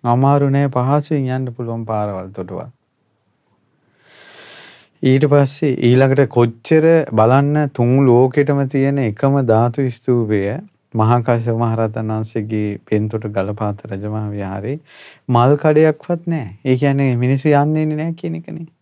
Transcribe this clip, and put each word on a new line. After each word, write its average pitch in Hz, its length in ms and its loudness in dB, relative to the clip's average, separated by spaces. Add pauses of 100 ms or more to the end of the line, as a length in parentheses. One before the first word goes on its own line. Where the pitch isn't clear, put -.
අමාරු 139 480 2
නෑ 139 200 0
පහසුවෙන් 135 640 -2
යන්න 127 220 -6
පුළුවන් 117 320 -8
පාරවල් 104 440 -6
තොටවල්. 90 400 -12 (2250)
ඊට 135 220 4
පස්සේ 139 540 2
ඊළඟට 131 480 4
කොච්චර 123 580 2 (240)
බලන්න 139 600 2
තුන් 120 220 0 (100)
ලෝකෙටම 135 640 2
තියෙන 139 340 -2
එකම 135 420 0
ධාතු 117 460 0
ස්තූපය 117 540 -2 (500)
මහා 117 280 2
කශ්‍යප 117 360 0
මහ 113 200 -2
රහතන් 110 340 -4
වහන්සේගේ 110 600 -4 (120)
පෙන්තොට 107 460 -4
ගලපාත 104 560 -6
රජමහා 104 460 -8
විහාරේ 101 480 -8 (480)
මල් 127 320 4
කඩයක්වත් 156 680 0
නෑ. 160 220 -4 (120)
ඒ 131 180 0
කියන්නේ 139 380 0
මිනිස්සු 131 360 0
යන්නේ 151 360 2
නෑ 156 260 -6
කියන 165 220 -10
එකනේ. 160 320 -14 (140)